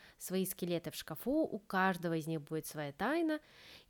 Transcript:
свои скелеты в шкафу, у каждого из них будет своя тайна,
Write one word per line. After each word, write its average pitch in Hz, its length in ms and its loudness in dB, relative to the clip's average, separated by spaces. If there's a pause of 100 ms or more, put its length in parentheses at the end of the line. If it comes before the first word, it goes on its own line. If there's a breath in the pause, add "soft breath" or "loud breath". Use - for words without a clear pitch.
(180 loud breath)
свои 185 300 0
скелеты 175 420 -2
в - 60 -8
шкафу, 277 480 0
у 220 160 0
каждого 180 580 2
из 156 80 -2
них 160 160 0
будет 156 240 -4
своя 147 260 -4
тайна, 302 480 0 (500 loud breath)